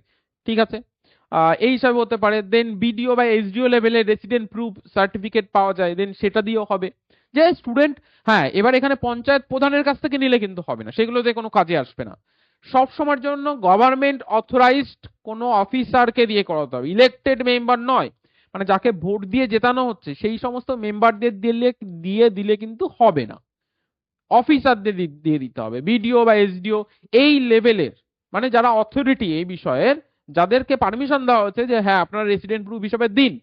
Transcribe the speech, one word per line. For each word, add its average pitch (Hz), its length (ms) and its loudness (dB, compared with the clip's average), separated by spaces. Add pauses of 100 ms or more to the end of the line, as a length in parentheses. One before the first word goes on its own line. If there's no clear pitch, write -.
(460)
ঠিক 226 120 -2
আছে, 220 220 -2 (500)
আহ, 160 280 2
এই 240 120 2
হিসাবে 240 280 0
হতে 233 180 -2
পারে। 214 260 0
Then 226 320 -2
বিডিও 233 420 -2
বা 247 80 2
এসডিও 220 440 0
লেভেলে 233 340 2
রেসিডেন্ট 214 480 -2
প্রুফ 220 240 -8 (200)
সার্টিফিকেট 196 580 -2
পাওয়া 196 200 2
যায়, 175 220 -2
then 196 260 -4
সেটা 208 220 0
দিয়েও 214 280 -4
হবে। 185 200 -4 (420)
যে 320 220 4
স্টুডেন্ট, 277 460 0 (260)
হ্যাঁ, 185 240 4
এবার 226 240 2
এখানে 269 200 0
পঞ্চায়েত 262 540 -2
প্রধানের 277 360 0
কাছ 277 160 -2
থেকে 277 180 -4
নিলে 254 200 2
কিন্তু 190 300 -6
হবে 113 160 -8
না, 113 80 -12
সেগুলোতে 240 400 -2
কোনো 226 160 -8
কাজে 170 300 0
আসবে 127 260 -8
না। 104 140 -16 (440)
সব 262 240 2 (100)
সময়ের 285 240 -2
জন্য 285 400 -6
গভর্নমেন্ট 262 600 2
অথরাইজড 247 840 0 (180)
কোনো 226 260 -6
অফিসারকে 233 760 2
দিয়ে 208 160 0
করাতে 147 340 -4
হবে, 127 140 -6
ইলেক্টেড 254 520 2
মেম্বার 247 360 0
নয়, 233 320 -2 (440)
মানে 190 100 -6
যাকে 196 280 2
ভোট 196 320 -6
দিয়ে 240 240 -2
জেতানো 247 400 0
হচ্ছে 151 260 -10
সেই 220 240 -4
সমস্ত 247 320 -8
মেম্বারদের 214 680 -2
দিলে, 233 320 0 (120)
দিয়ে 190 460 0
দিলে 208 260 -2
কিন্তু 226 340 -8 (100)
হবে 156 260 4
না, - 160 -18 (880)
অফিসারদের 226 640 2
দি-, 151 260 -6
দিয়ে 151 160 0
দিতে 127 220 -10
হবে। 113 200 -8
বিডিও 233 440 2
বা 226 100 4
এসডিও 208 500 0 (280)
এই 285 280 6
লেভেলের, 226 500 2 (420)
মানে 226 180 -4
যারা 240 200 4
অথরিটি 220 640 0
এই 170 100 -4
বিষয়ের, 180 520 0 (340)
যাদেরকে 233 460 0
পারমিশন 254 500 -2
দেওয়া 233 180 4
হচ্ছে 233 220 -4
যে 233 140 0
হ্যাঁ 196 200 2
আপনারা 214 240 -4
রেসিডেন্ট 202 420 -4
প্রুফ 214 160 -10
হিসেবে 226 260 -2
দিন, 226 340 2